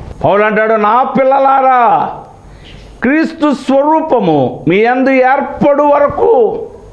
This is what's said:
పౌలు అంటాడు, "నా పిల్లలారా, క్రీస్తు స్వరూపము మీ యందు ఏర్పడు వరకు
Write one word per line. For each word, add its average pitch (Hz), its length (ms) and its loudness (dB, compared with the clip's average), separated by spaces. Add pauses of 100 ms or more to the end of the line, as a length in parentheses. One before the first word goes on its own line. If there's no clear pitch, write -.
(240)
పౌలు 196 200 2
అంటాడు, 214 300 0
"నా 214 280 2
పిల్లలారా, 262 1080 2 (920)
క్రీస్తు 294 520 -2
స్వరూపము 254 1120 0
మీ 175 80 2
యందు 254 340 0
ఏర్పడు 277 720 0
వరకు 285 840 0 (260)